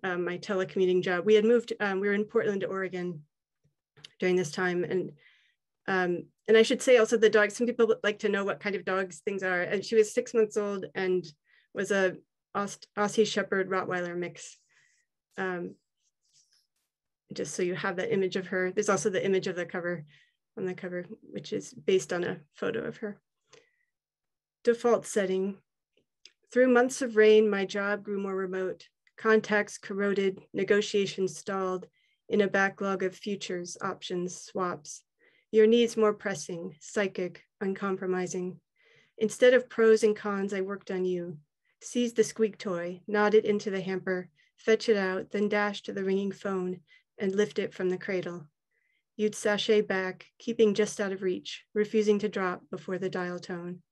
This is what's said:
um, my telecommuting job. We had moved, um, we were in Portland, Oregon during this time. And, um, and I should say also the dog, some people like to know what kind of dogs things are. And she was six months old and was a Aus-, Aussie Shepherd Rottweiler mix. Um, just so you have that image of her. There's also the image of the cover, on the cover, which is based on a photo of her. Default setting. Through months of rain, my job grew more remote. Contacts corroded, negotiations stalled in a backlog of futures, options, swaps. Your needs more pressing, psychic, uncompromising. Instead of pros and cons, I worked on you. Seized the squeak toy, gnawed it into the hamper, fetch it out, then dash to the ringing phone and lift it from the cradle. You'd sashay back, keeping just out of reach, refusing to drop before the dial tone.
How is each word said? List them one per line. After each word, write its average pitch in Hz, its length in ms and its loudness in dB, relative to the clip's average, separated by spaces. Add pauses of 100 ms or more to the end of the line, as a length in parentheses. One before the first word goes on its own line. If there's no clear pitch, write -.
um, 180 220 -2
my 175 140 -6
telecommuting 185 640 0
job. 180 220 -2
We 214 100 6
had 208 100 6
moved, 233 340 4
um, 196 200 0
we 202 80 -2
were 202 60 2
in 208 100 0
Portland, 208 400 0
Oregon 180 580 -6 (960)
during 180 160 2
this 180 160 0
time. 180 320 -2
And, 165 280 -4 (760)
um, 180 380 -2 (220)
and 220 100 8
I 226 60 8
should 233 180 0
say 254 160 6
also 220 200 4
the 220 120 6
dog, 208 220 4
some 240 160 -2
people 233 360 4
like 208 160 -2
to 214 100 -2
know 202 140 0
what 196 160 -4
kind 202 160 -4
of 180 100 -8
dogs 190 340 -4
things 196 240 -6
are. 180 180 0
And 196 240 -4
she 233 100 -2
was 214 160 4
six - 220 -4
months 220 240 2
old 202 280 -4 (100)
and 185 280 0 (500)
was 196 180 -4
a 190 260 2 (380)
Aus-, 202 240 -6 (180)
Aussie 208 300 2
Shepherd 190 420 -2
Rottweiler 180 480 -4
mix. 175 400 -10 (800)
Um, 185 380 -6 (1600)
just - 200 -6
so - 80 -6
you 180 140 -2
have 185 220 -4
that 185 160 -2
image 190 240 0
of 180 100 -6
her. 185 240 -2
There's 208 180 -2
also 202 220 2
the 180 120 -2
image 190 240 0
of 180 80 -6
the 175 100 -6
cover, 175 380 -6 (540)
on 190 80 -6
the 185 80 -4
cover, 180 320 -10 (160)
which - 320 -12
is 202 200 -8
based 185 380 0
on 175 120 -2
a 185 160 -4 (160)
photo - 260 -4
of - 160 -8
her. 208 240 -12 (1400)
Default 233 420 2
setting. 190 520 -2 (920)
Through 254 160 6
months 254 340 4
of 233 140 -4
rain, 214 340 8
my 196 140 0
job 202 400 -4
grew 202 160 -6
more 196 160 -6
remote. 185 540 -6 (280)
Contacts 220 600 2
corroded, 196 640 -2 (120)
negotiations 196 840 0
stalled 185 500 -6 (400)
in 214 140 2
a 202 80 4
backlog 196 540 0
of 185 120 -2
futures, 185 680 -8
options, 180 540 -6
swaps. - 680 -8 (500)
Your 214 120 8
needs 226 300 4
more 214 180 4
pressing, 185 680 -8
psychic, 190 640 -6 (160)
uncompromising. 185 1000 -4 (580)
Instead 247 360 4
of 247 160 4
pros 220 340 6
and 214 100 6
cons, 202 400 -4
I 196 60 -4
worked 196 320 -6
on 185 140 -2
you. 175 320 -4 (440)
Seized 240 360 -2
the 220 60 4
squeak 220 340 -2
toy, 175 500 -6
gnawed 208 260 2
it 214 120 8
into 208 260 0
the 190 100 -4
hamper, 185 480 -4 (280)
fetch 220 320 2
it 214 80 6
out, 190 340 -2
then 208 160 -2
dash 208 360 -2
to 202 100 -10
the 196 100 -6
ringing 190 300 -2
phone 185 480 -6 (360)
and 190 160 -2
lift 208 260 0
it 196 140 -6
from 185 160 -2
the 180 80 -2
cradle. 175 500 -6 (680)
You'd 214 200 -2
sashay 208 460 2
back, 190 440 -4 (120)
keeping 226 360 2
just 208 260 -2
out 202 120 -2
of 196 100 -8
reach, 180 420 -6 (100)
refusing 208 460 2
to 214 100 -2
drop 185 400 -4
before 185 280 -8
the 185 120 -4
dial 180 300 -6
tone. 175 420 -10 (100)